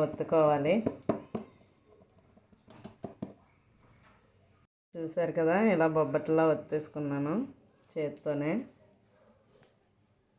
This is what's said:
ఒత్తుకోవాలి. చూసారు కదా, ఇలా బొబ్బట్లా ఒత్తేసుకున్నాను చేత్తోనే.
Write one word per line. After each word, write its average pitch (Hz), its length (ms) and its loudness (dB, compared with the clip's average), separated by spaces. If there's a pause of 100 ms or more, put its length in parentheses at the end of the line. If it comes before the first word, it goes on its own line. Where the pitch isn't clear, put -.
ఒత్తుకోవాలి. 151 720 2 (4000)
చూసారు 165 440 -4
కదా, 165 180 2 (160)
ఇలా 160 140 4 (100)
బొబ్బట్లా 156 560 2
ఒత్తేసుకున్నాను 147 840 -4 (580)
చేత్తోనే. 147 600 -4 (1900)